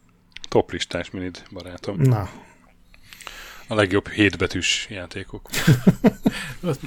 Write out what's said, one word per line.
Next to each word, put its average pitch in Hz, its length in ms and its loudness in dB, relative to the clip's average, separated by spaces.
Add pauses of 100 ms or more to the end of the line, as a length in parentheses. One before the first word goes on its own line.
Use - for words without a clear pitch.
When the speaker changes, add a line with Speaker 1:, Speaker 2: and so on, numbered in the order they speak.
(500)
Speaker 1:
Toplistás - 640 -2
minid, 92 400 -10
barátom. 90 500 -10
Speaker 2:
Na. 120 280 2 (1400)
Speaker 1:
A 113 80 -6
legjobb 101 340 2
hétbetűs 95 800 0
játékok. 95 600 -12 (560)
Speaker 3:
<laughs> - 580 0
Ott, 160 240 -2